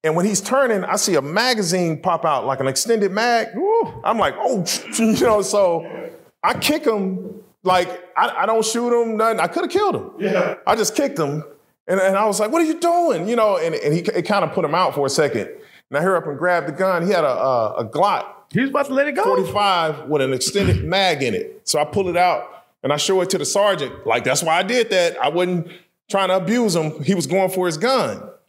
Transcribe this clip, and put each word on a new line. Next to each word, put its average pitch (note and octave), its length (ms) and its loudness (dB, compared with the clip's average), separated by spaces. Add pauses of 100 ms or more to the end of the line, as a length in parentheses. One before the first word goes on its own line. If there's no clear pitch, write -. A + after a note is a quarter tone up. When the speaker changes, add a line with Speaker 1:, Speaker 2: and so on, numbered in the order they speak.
Speaker 1:
And D#3+ 120 0
when F3 100 2
he's G#3+ 160 0
turning, A#3+ 420 0
I F3 120 -2
see G3 200 0
a C#3 60 4
magazine F3+ 800 0
pop E3+ 240 -2
out, C3+ 200 0
like C3+ 140 -2
an C3 80 0
extended G3+ 440 0
mag. A3+ 440 0
Speaker 2:
Woo. G4 480 0
Speaker 1:
I'm A3 140 0
like, D#3 200 2
"Oh," G3 280 -2 (160)
<laughs> - 160 -10
you A3 220 4
know, G#3+ 220 4
so F#3 440 0 (580)
I G#3+ 140 2
kick D4+ 280 -2
him. F#3+ 580 -4 (200)
Like, F#3 260 2 (260)
I, D#3+ 280 0
I - 20 2
don't A3 180 2
shoot A#3+ 380 0
him, A3+ 160 0
nothing. A3 240 2
I F3 60 2
coulda E4+ 200 -2
killed G4 280 0
him. - 240 -8
Speaker 3:
Yeah. G3 360 0 (100)
Speaker 1:
I A3+ 100 4
just A3 200 -2
kicked C#4 240 0
him. D3+ 240 -2 (440)
And, F#3+ 120 0
and F#3+ 160 2
I G#3 100 2
was G#3 140 0
like, A3 120 0
"What E4+ 100 2
are D#4+ 40 4
you D#4+ 140 -2
doing?" E4+ 480 2
You A#3 80 0
know, G#3+ 220 4
and, E3 180 0
and D3 180 0
he, F3 60 2
it F3 260 -2
kinda G3 220 2
put F3 160 -2
him D3 100 -2
out E3 220 0
for C#3+ 100 0
a C3 40 0
second. B2+ 400 0 (400)
And C3+ 80 -2
I D3+ 40 2
hurry F#3 160 2
up E3 100 -4
and C#3+ 100 -8
grab F3 280 0
the E3 60 -6
gun. F3+ 340 0
He G3+ 60 0
had F3 120 2
a, C#3+ 40 2
a, A#2+ 500 0
a A#2 120 -4
Glock F3 360 0 (260)
Speaker 2:
He A3 100 0
was C4+ 80 0
about C#4+ 180 0
to C4 60 -6
let C#4 140 2
it C#4+ 80 -4
go. G4 80 0
Speaker 1:
forty-five F#3+ 840 0
with D3 140 0
an C3 120 0
extended C3 500 0
<clears throat> E3 120 -2
mag F3+ 280 2
in A2+ 100 0
it. - 340 -8
So D3+ 120 0
I D3+ 60 2
pull F#3+ 220 -2
it E3+ 100 -4
out F3+ 300 2 (360)
and C3+ 100 2
I D3 40 2
show F#3+ 240 0
it F3+ 100 -2
to F#3 60 0
the C#3+ 80 -4
sergeant. F3+ 600 -2
Like, A2+ 160 2
that's C3 200 0
why D#3+ 140 2
I F#3+ 60 2
did A#3 280 0
that. F3 300 2
I C3 80 2
wasn't F3 380 0 (420)
trying F#3+ 200 0
to F#3+ 80 2
abuse G3+ 380 0
him. D#3 280 -2
He F#3+ 120 2
was E3 120 -2
going F#3 220 2
for F3+ 160 -2
his D#3 120 -2
gun. D#3+ 520 -2 (200)